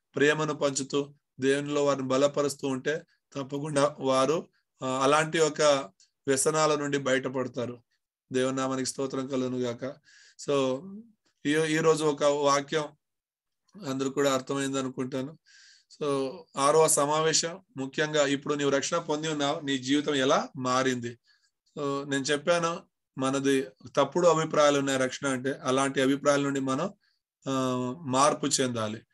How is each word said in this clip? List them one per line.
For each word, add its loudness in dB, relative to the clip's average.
ప్రేమను 2
పంచుతూ, -2
దేవునిలో 0
వారిని 0
బలపరుస్తూ 0
ఉంటే -4
తప్పకుండా -2
వారు, 0
ఆ, -2
అలాంటి 2
ఒక 2
వ్యసనాల 2
నుండి -2
బయటపడతారు. -4
దేవుని 0
నామానికి -2
స్తోత్రం -6
కలుగును -4
గాక. -6
So 0
ఈ, 0
ఈ 2
రోజు 4
ఒక 0
వాక్యం 2
అందరూ -2
కూడా 2
అర్థమైంది -2
అనుకుంటాను. -6
So -2
ఆరవ 6
సమావేశం, 0
ముఖ్యంగా 0
ఇప్పుడు -2
నీవు 0
రక్షణ 0
పొంది -4
ఉన్నావు, -2
నీ -2
జీవితం 0
ఎలా 2
మారింది? -2
So -6
నేను -2
చెప్పాను, 0
మనది 0
తప్పుడు 2
అభిప్రాయాలు 4
ఉన్నాయి 0
రక్షణ -4
అంటే. -4
అలాంటి 0
అభిప్రాయాల 2
నుండి -2
మనం, -2
ఆ, -2
మార్పు 4
చెందాలి. -2